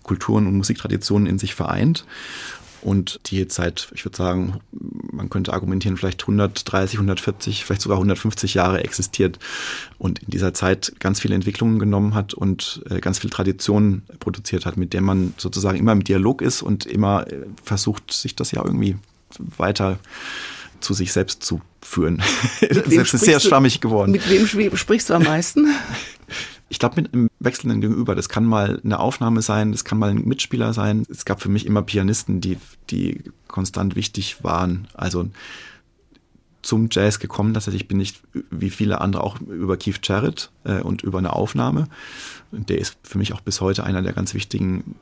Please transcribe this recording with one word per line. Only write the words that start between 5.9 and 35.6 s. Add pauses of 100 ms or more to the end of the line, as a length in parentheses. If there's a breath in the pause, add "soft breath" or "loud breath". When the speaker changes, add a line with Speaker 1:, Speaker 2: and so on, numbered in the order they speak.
Speaker 1:
vielleicht
hundertdreißig,
hundertvierzig,
vielleicht
sogar
hundertfünfzig
Jahre
existiert (580 loud breath)
und
in
dieser
Zeit
ganz
viele
Entwicklungen
genommen
hat
und,
äh,
ganz
viel
Tradition (160)
produziert
hat,
mit
der
man
sozusagen
immer
im
Dialog
ist
und
immer,
äh, (160)
versucht,
sich
das
ja
irgendwie (400)
weiter (800 loud breath)
zu
sich
selbst
zu (220)
führen. (200)
<laughs>
Speaker 2:
Mit
Speaker 1:
Das
Speaker 2:
wem
Speaker 1:
ist
sehr
Speaker 2:
sprichst
du,
Speaker 1:
schwammig
geworden.
Speaker 2:
mit
wem
schwie-,
sprichst
du
am
meisten?
<laughs> (920 loud breath)
Speaker 1:
Ich
glaub,
mit
einem (100)
wechselnden
Gegenüber.
Das
kann
mal
eine
Aufnahme
sein,
das
kann
mal
ein
Mitspieler
sein.
Es
gab
für
mich
immer
Pianisten,
die, (320)
die (240)
konstant
wichtig
waren.
Also (1300 loud breath)